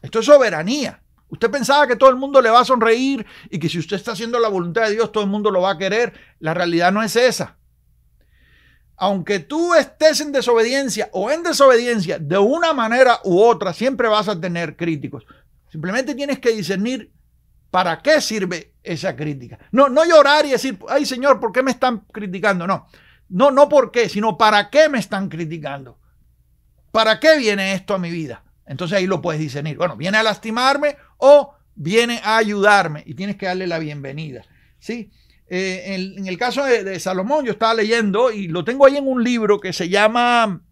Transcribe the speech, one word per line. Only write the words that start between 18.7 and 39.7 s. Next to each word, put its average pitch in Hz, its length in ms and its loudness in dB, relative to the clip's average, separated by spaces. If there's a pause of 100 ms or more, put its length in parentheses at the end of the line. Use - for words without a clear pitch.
esa 170 320 -8
crítica. 135 420 -12 (140)
No, 269 160 4
no 277 160 2
llorar 302 420 6
y 277 40 -4
decir, 240 280 -4 (100)
"Ay, 285 160 0
Señor, 254 360 0
¿por 226 100 -4
qué 254 140 -2
me 262 80 0
están 240 400 -2
criticando?". 190 560 -4
No, 185 180 -4 (420)
no, 220 220 2
no 285 180 4
por 277 220 2
qué, 226 180 -2
sino 208 300 -4
para 214 320 2
qué 302 180 4
me 277 100 -2
están 196 300 -6
criticando. 147 680 -12 (960)
¿Para 220 260 2
qué 311 180 6
viene 202 360 -2
esto 190 220 -4
a 190 40 -4
mi 175 120 -6
vida? 156 340 -10 (240)
Entonces 170 300 -4
ahí 185 80 0
lo 185 160 -2
puedes 156 180 -4
discernir. 143 360 -8
Bueno, 165 200 -4
¿viene 180 220 -2
a 220 60 2
lastimarme 262 720 -2 (220)
o 277 360 6 (220)
viene 226 480 -2
a 214 120 2
ayudarme? 202 720 2
Y 135 80 -14
tienes 190 220 -8
que 202 100 -8
darle 185 220 -4
la 170 100 -4
bienvenida, 147 680 -12 (360)
¿sí? 220 320 -12 (360)
Eh, 185 460 -8
en, 190 240 -8
en 196 80 -10
el 185 100 -8
caso 240 280 -4
de, 240 180 0
de 190 160 -8
Salomón, 196 460 -2
yo 226 80 -4
estaba 226 220 0
leyendo 220 580 0
y 196 160 -8
lo 165 160 -6
tengo 269 200 2
ahí 277 120 6
en 277 100 -4
un 254 160 -2
libro 220 380 0
que 185 120 -8